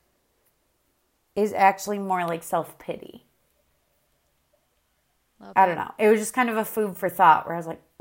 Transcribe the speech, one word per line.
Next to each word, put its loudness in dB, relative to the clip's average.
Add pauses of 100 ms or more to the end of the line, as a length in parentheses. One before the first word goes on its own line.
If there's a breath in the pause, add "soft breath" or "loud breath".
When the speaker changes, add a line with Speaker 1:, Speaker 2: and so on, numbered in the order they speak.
(1400)
Speaker 1:
is 0
actually 2
more -2
like -6
self-pity. -8 (2250)
Speaker 2:
Love -20
Speaker 1:
I 6
don't 0
Speaker 2:
that. -8
Speaker 1:
know. 2
It 6
was 6
just -8
kind 0
of -2
a -2
food -4
for -4
thought 6
where -6
I -6
was -10
like, -12 (200)